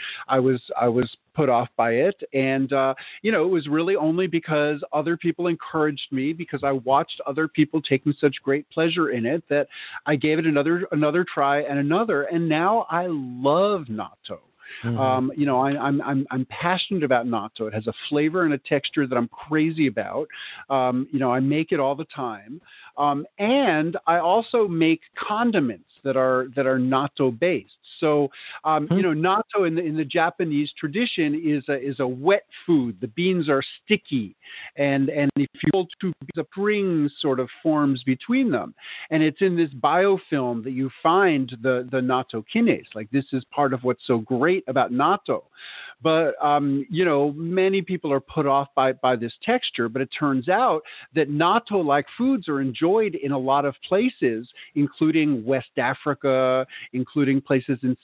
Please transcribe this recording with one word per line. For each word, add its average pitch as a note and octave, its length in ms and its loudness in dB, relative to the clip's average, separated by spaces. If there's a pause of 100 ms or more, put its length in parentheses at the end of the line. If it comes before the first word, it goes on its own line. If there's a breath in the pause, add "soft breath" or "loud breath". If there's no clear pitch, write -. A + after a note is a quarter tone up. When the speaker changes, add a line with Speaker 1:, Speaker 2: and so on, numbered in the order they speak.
(280 loud breath)
Speaker 1:
I C3+ 120 2
was, B2+ 200 2 (200)
I A#2+ 80 2
was A#2+ 280 0 (200)
put D3 120 2
off A#2+ 300 2
by A#2 140 2
it. D3 300 2 (120)
And, C3+ 400 0
uh, C3+ 220 2 (260 loud breath)
you G#3+ 100 0
know, E3+ 140 2
it F#3 40 0
was E3 180 0
really E3+ 280 0
only E3 300 0
because D3+ 580 -2 (100)
other D#3 220 0
people E3+ 300 -2
encouraged D#3 640 -2
me, C#3 220 -2
because D#3+ 300 -8
I C#3+ 80 0
watched C3+ 560 0
other D3+ 200 -2
people D3+ 360 0
taking C#3 360 0
such C#3+ 240 2
great C#3 280 -2
pleasure E3 400 0
in A#2+ 160 -2
it, E3 220 -2
that C#3+ 180 0 (400 loud breath)
I D3+ 80 2
gave D3+ 240 2
it D#3+ 80 0
another, D#3+ 440 2
another D3+ 400 2
try C#3+ 300 2
and C#3 160 -4
another. D#3 460 0
And E3 260 -2
now F#3 400 2
I E3+ 200 -2
love D3 840 0
natto. G#2 480 -10 (440 loud breath)
Speaker 2:
Mm-hmm. A#2 160 -2
Speaker 1:
Um, C3 380 0
you D3 80 0
know, C3 140 2
I, C#3 180 0
I'm, C#3 240 0
I'm, C3+ 300 -2
I'm C3 140 -2
passionate F3+ 580 -2
about B2+ 240 2
natto. A2 400 -4
It G#2+ 80 -8
has A2 100 -6
a A2+ 80 -4 (160)
flavor D#3 360 0
and D3 80 2
a C#3 40 0
texture C#3+ 480 -2
that B2+ 100 -2
I'm A#2+ 120 0
crazy D#3 580 0
about. A2+ 420 -4 (440 loud breath)
Um, B2+ 400 0
you C#3 80 0
know, B2+ 120 2
I B2+ 80 2
make D3 320 0
it E3 80 2
all C#3 140 0
the D3+ 120 -8
time. A#2 540 -10 (380 loud breath)
Um, C#3+ 300 0 (100)
and G3+ 580 0 (120)
I E3+ 100 4
also G#3 500 2
make D#3+ 340 2 (140)
condiments G#3 680 0 (180)
that C3+ 140 -2
are, B2+ 380 2
that C3+ 100 0
are C3 140 2
natto C3 580 0
based. E3+ 360 -2 (260)
So, D3 300 2 (340 loud breath)
um, D3+ 240 0
Speaker 2:
Hmm. E3+ 100 2
Speaker 1:
you G3 60 2
know, E3+ 100 2
natto F#3+ 540 0
in D#3+ 80 -2
the, F3 60 0
in D#3 160 -4
the D#3 80 -2
Japanese D#3+ 720 -2
tradition D#3 680 -2
is D3 260 0
a, C#3 120 -2
is C3+ 180 -6
a C3 80 0
wet C#3 380 0 (200)
food. B2 360 2
The B2 60 -4
beans E3+ 420 0
are C3+ 140 2 (200)
sticky, B2+ 520 -2 (400 loud breath)
and, C#3 340 2
and C#3+ 260 0
if C#3+ 140 0 (140)
you D3+ 80 2
pull F#3 160 0 (120)
two F3+ 200 -4
beans, C#3 180 -14
a D#3+ 140 -4
spring G3 580 0 (100)
sort C3+ 200 0
of B2+ 100 -4 (140)
forms C#3+ 400 2
between A#3 480 0
them. F#2+ 220 -4 (360 loud breath)
And D#3 140 2
it's D3+ 180 0
in F#3 140 2
this E3 160 2
biofilm C#3+ 920 0
that C3 80 -8
you C3 180 -4 (120)
find D#3 600 2
the, B2+ 300 0
the C3 80 0
natto B2+ 440 -2 (100)
kinase. A3 400 2
Like, G#2+ 180 -10
this C3+ 220 0
is C3 180 -2
part C#3 220 2
of B2 100 -4
what's B2+ 220 -2
so A#2+ 140 2
great C3+ 480 0
about B2+ 240 0
natto. D3 520 0 (600 loud breath)
But, D#3+ 400 2
um, C#3+ 460 2
you F3+ 160 0
know, D3 280 2
many F#3 480 0
people E3+ 300 -4
are C#3 80 2
put D3 260 -4
off C#3 300 2
by, C3 180 2
by B2+ 220 0
this A#2 160 -4 (120)
texture, A3+ 440 -2
but B2 140 -4
it C3+ 160 -6
turns C3+ 320 0
out G3+ 320 2 (340 loud breath)
that D3 160 0
natto-like E3 760 2 (120)
foods B3 320 0
are C#3 100 0
enjoyed E3+ 560 0
in C#3 160 -4
a C#3+ 60 0
lot C3+ 260 2
of C#3 100 -2 (140)
places, C#3 600 0 (280 loud breath)
including D3+ 720 2
West C3 320 -2
Africa, C3 920 0 (240 loud breath)
including C3+ 480 0
places C3+ 420 0
in B2+ 220 0